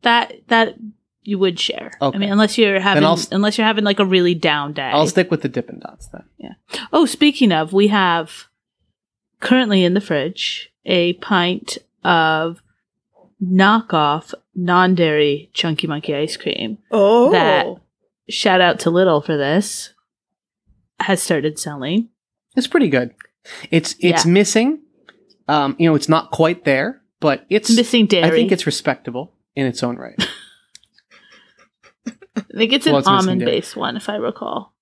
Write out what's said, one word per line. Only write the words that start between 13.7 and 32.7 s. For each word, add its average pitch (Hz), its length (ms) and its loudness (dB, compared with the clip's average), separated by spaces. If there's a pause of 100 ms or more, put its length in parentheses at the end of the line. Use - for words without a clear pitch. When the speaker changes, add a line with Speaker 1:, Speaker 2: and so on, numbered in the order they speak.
Speaker 1:
non-dairy 170 1000 0
Chunky 160 320 -4
Monkey 151 300 -6
ice 151 220 -4
cream. - 420 -8 (100)
Speaker 3:
Oh. 226 420 4
Speaker 1:
That, 160 360 2 (640)
shout 185 320 2
out 175 180 2
to - 100 0
Lidl 170 340 2
for 156 140 -4
this, 147 560 -2 (1080)
has 190 200 0
started 151 380 -2
selling. 151 500 -4 (460)
Speaker 2:
It's 254 120 0
pretty 247 220 2
good. 123 240 -2 (560)
It's, 165 300 0
it's 170 260 2
Speaker 1:
Yeah. 170 60 4
Speaker 2:
missing, 220 480 2 (680)
um, 139 320 0
you 165 80 4
know, 160 80 4
it's 143 140 -2
not 160 220 0
quite 170 340 0
there, 147 360 -2 (180)
but 143 300 -2
it's 214 200 0
Speaker 1:
It's 226 80 4
missing 233 280 2
Speaker 2:
I - 20 -2
think - 20 -2
Speaker 1:
dairy. 165 380 2
Speaker 2:
it's 185 180 0
respectable 131 680 -6 (220)
in 139 120 -2
its 120 160 -6
own 120 140 -4
right. 62 200 -14
<laughs> - 100 -2 (2000)
Speaker 1:
I 220 60 -6 (160)
think 226 160 -8